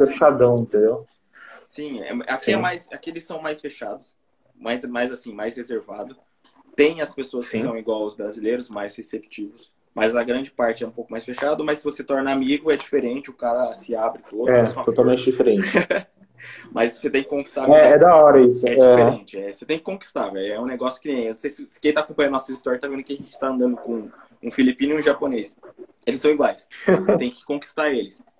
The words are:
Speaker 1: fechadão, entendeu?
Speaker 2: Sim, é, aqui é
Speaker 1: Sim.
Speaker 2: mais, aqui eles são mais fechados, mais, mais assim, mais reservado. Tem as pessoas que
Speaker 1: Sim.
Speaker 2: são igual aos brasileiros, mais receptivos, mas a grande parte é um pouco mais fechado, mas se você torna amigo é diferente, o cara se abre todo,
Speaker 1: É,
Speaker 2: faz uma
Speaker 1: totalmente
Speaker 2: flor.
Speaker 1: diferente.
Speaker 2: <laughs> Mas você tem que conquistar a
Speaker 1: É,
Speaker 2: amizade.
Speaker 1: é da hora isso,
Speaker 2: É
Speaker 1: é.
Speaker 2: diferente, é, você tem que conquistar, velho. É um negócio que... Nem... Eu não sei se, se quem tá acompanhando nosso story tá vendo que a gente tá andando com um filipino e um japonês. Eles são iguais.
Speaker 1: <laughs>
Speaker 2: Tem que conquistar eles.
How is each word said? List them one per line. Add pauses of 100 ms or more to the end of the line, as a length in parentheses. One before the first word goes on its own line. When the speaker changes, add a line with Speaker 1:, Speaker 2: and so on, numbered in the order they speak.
Speaker 1:
fechadão,
entendeu? (600)
Speaker 2:
Sim,
é, (160)
aqui
é
Speaker 1:
Sim.
Speaker 2:
mais,
aqui
eles
são
mais
fechados, (400)
mais,
mais
assim,
mais
reservado. (600)
Tem
as
pessoas
que
Speaker 1:
Sim.
Speaker 2:
são
igual
aos
brasileiros,
mais
receptivos, (240)
mas
a
grande
parte
é
um
pouco
mais
fechado,
mas
se
você
torna
amigo
é
diferente,
o
cara
se
abre
todo,
Speaker 1:
É,
Speaker 2:
faz
uma
Speaker 1:
totalmente
Speaker 2:
flor.
Speaker 1:
diferente.
Speaker 2:
<laughs> (600)
Mas
você
tem
que
conquistar
a
Speaker 1:
É,
Speaker 2:
amizade.
Speaker 1:
é
da
hora
isso,
Speaker 2:
É
Speaker 1:
é.
Speaker 2:
diferente,
é,
você
tem
que
conquistar,
velho.
É
um
negócio
que...
Nem...
Eu
não
sei
se,
se
quem
tá
acompanhando
nosso
story
tá
vendo
que
a
gente
tá
andando
com (320)
um
filipino
e
um
japonês. (500)
Eles
são
iguais. (180)
Speaker 1:
<laughs>
Speaker 2:
Tem
que
conquistar
eles. (180)